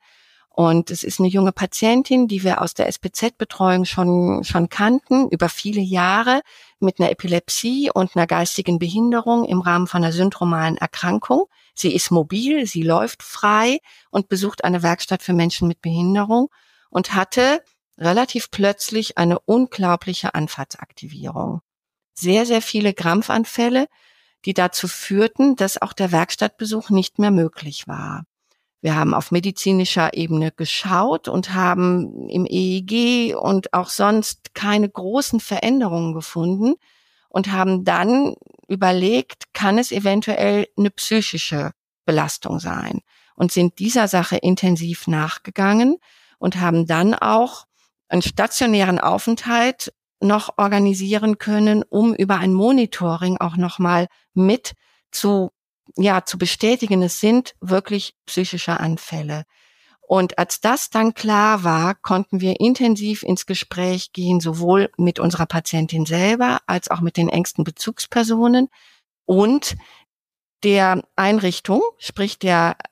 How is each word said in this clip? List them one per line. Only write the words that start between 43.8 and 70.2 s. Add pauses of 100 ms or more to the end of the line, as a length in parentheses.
Sache
intensiv
nachgegangen (400)
und
haben
dann
auch (420)
einen
stationären
Aufenthalt (300)
noch
organisieren
können,
um
über
ein
Monitoring
auch
noch
mal (280)
mit (380)
zu, (460)
ja,
zu
bestätigen,
es
sind
wirklich (120)
psychische
Anfälle. (580)
Und
als
das
dann
klar
war,
konnten
wir
intensiv
ins
Gespräch
gehen,
sowohl
mit
unserer
Patientin
selber
als
auch
mit
den
engsten
Bezugspersonen (560)
und (880)